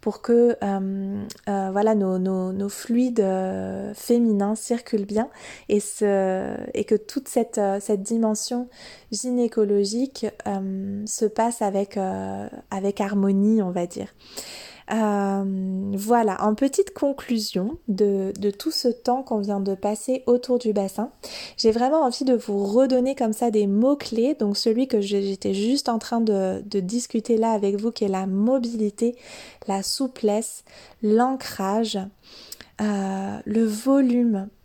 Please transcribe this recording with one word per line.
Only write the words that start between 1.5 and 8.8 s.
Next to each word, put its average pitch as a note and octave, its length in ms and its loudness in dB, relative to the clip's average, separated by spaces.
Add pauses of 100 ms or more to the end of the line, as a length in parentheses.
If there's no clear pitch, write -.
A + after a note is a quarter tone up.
voilà, G#3+ 220 4
nos, F#3+ 240 2
nos, F#3 340 0
nos G3 160 -4
fluides, A#3+ 520 0
euh, F#3+ 720 -2
féminins A3 600 2
circulent A3 520 -4
bien G#3 240 -2 (400)
et, G#3 100 4
ce, G3 760 0 (200)
et G#3 100 -2
que G#3+ 120 2
toute - 320 -6
cette, A#3 280 -2
euh, G3+ 240 0
cette G3+ 220 -2
dimension A3+ 680 -2 (420)